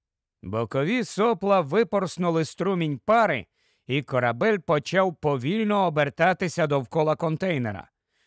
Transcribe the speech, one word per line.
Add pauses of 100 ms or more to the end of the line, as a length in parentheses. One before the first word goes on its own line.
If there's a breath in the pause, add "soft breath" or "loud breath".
(420)
Бокові
сопла
випорснули
струмінь
пари, (420)
і
корабель
почав
повільно
обертатися
довкола
контейнера. (380)